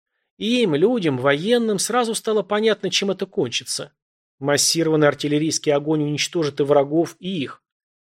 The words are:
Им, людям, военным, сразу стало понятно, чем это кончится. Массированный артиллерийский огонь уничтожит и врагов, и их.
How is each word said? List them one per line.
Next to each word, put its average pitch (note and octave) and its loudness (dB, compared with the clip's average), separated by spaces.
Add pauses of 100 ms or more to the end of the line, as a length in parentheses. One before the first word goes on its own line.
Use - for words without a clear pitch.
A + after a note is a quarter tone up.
(380)
Им, A3 0
людям, E3 2
военным, G3 0
сразу A#3 -2
стало G#3+ -2
понятно, G#3 0
чем G3 -2
это F#3+ -4
кончится. C#3+ -6 (480)
Массированный D3+ 2
артиллерийский D3 0
огонь D3+ 0
уничтожит D3 -2
и D3 2
врагов, C#3+ 2
и F3+ -10 (140)
их. - -10 (400)